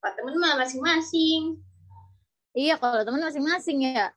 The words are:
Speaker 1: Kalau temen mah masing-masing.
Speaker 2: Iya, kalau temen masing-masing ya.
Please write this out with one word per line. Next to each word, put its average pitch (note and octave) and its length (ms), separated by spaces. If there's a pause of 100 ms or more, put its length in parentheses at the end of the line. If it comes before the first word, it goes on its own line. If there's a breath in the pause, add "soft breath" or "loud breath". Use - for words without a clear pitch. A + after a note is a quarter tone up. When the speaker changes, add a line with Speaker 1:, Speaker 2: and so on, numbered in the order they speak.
Speaker 1:
Kalau - 160
temen B3+ 240
mah D#4+ 140 (100)
masing-masing. D#4+ 760 (1120)
Speaker 2:
Iya, D4 240
kalau A#3+ 240
temen B3 160
masing-masing D#4 640
ya. B3 320